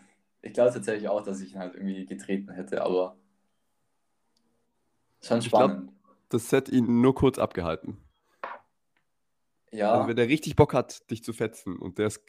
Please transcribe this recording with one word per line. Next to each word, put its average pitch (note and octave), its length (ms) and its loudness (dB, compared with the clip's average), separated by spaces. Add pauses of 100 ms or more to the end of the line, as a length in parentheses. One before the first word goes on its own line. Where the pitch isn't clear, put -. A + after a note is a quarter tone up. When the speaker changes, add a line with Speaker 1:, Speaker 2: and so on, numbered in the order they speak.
(420)
Speaker 1:
ich G#2 100 -14
glaub A#2+ 200 4
tatsächlich G#2 360 -4
auch, G2+ 140 -2
dass G2 180 -8
ich F#2 120 -14
ihn G2 60 -14
halt F2+ 160 -10
irgendwie F#2+ 320 -8
getreten G2 460 -8
hätte, - 300 -6
aber F#2 340 0 (2000)
schon A2+ 160 0
Speaker 2:
Ich A#2+ 140 -4
glaub, B2 180 6
Speaker 1:
spannend. - 220 -8 (360)
Speaker 2:
das - 240 -2
hätte C3+ 200 2
ihn A#2+ 280 4
nur C3 140 6
kurz C3 240 2
abgehalten. F2 580 -4 (1800)
Speaker 1:
Ja. G#2+ 200 0
Speaker 2:
Also A#2+ 160 2
wenn A#2 80 -2
der A#2+ 120 4
richtig D3+ 280 0
Bock D3 180 6
hat, - 360 -4
dich A#2 140 -8
zu A#2 80 -8
fetzen G#2+ 460 -6
und F2 200 -10
der G#2+ 100 2
ist - 200 -12